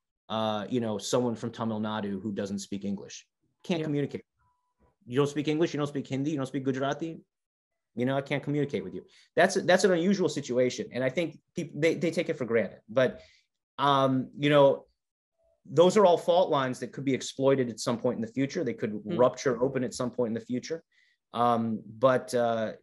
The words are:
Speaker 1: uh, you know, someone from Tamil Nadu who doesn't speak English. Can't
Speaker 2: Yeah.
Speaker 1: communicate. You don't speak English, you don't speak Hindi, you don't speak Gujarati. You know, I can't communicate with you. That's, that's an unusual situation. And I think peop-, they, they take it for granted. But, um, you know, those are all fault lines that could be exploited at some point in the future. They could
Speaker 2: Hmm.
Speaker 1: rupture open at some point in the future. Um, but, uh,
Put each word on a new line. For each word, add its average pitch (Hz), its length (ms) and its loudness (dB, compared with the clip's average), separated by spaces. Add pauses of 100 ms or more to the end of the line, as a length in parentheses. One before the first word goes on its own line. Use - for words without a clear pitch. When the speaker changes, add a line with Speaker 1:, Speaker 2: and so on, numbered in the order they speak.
(280)
Speaker 1:
uh, 107 400 -2
you 123 120 0
know, 110 180 -2
someone 123 360 0
from 113 180 -6
Tamil 113 280 -4
Nadu 107 400 -4
who 107 120 -6
doesn't 101 280 -6
speak 98 240 -8
English. - 420 -8 (360)
Can't 170 180 -4
Speaker 2:
Yeah. 156 40 -4
Speaker 1:
communicate. 143 400 -4 (840)
You 120 120 -6
don't 143 100 4
speak 143 200 -4
English, 156 240 0
you 143 60 -4
don't 147 80 0
speak 143 220 -6
Hindi, 139 220 -2
you 160 80 -2
don't 131 80 -4
speak 131 180 -6
Gujarati. 139 560 -4 (760)
You 120 120 0
know, 135 100 0
I 139 60 0
can't 143 200 -4
communicate 143 400 -2
with 90 120 -10
you. - 100 -12 (300)
That's, 190 200 4
that's 190 300 4
an 190 80 6
unusual 175 360 2
situation. 123 640 -2
And 127 120 -2
I 131 60 0
think 156 280 -4 (160)
peop-, 147 200 -6
they, 151 200 2
they 170 160 -2
take 165 180 -2
it 156 100 -2
for 127 60 -4
granted. 110 440 0
But, 113 320 0 (580)
um, 135 600 2
you 143 120 2
know, 143 360 6 (760)
those 175 320 6
are 208 100 8
all 175 100 6
fault 175 340 2
lines 131 300 0
that 123 120 -10
could 139 120 -10
be 131 100 0
exploited 135 540 0
at 110 100 -8
some 120 200 -2
point 123 180 -2
in 117 60 -6
the 113 100 -8
future. 139 320 -2
They 117 100 -2
could 110 180 -6
Speaker 2:
Hmm. 104 240 -6
Speaker 1:
rupture 123 460 2
open 127 220 0
at 110 100 -6
some 123 160 -4
point 123 200 -2
in 113 40 -4
the 110 60 -4 (120)
future. 127 300 -6 (520)
Um, 113 520 0
but, 120 480 2
uh, 113 380 0 (100)